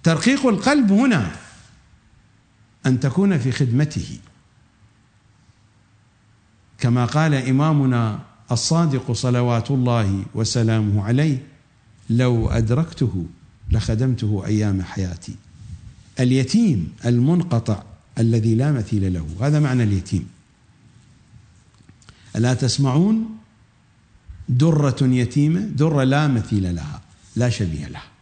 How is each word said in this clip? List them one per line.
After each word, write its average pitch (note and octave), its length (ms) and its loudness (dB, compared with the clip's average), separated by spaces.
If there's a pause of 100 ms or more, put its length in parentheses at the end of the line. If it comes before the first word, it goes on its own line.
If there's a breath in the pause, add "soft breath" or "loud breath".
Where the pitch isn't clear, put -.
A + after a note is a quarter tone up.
ترقيق A#3+ 420 2
القلب B3 460 2
هنا G3 400 2 (1500)
أن B2+ 140 2
تكون F3 380 0
في B2+ 140 -2
خدمته، C3 680 -2 (2500)
كما A#2+ 280 2
قال D3+ 280 2
إمامنا C3 880 2 (320)
الصادق C3+ 600 0
صلوات A#2+ 600 0
الله A#2 600 0
وسلامه A2 720 0
عليه: C3 440 0 (640)
"لو A#2 400 2
أدركته A#2 760 -2 (460)
لخدمته A2 760 0
أيام G#2 360 0
حياتي". F2+ 540 -8 (840)
اليتيم C3 720 2 (120)
المنقطع A#2+ 800 0 (340)
الذي A2+ 380 2
لا C3+ 160 0
مثيل G2+ 420 -2
له، D#2+ 140 -6 (140)
هذا D3+ 180 2
معنى B2+ 240 2
اليتيم. G2 460 -2 (2000 loud breath)
ألا A#2+ 180 2
تسمعون؟ C#3+ 840 0 (1120)
درة C#3+ 520 2
يتيمة، C3+ 580 2
درة D3+ 440 0
لا C#3+ 240 2
مثيل G#2 480 -2
لها، D2+ 260 -10 (340)
لا B2 140 0
شبيه D#2+ 380 -4
لها. - 160 -14 (180)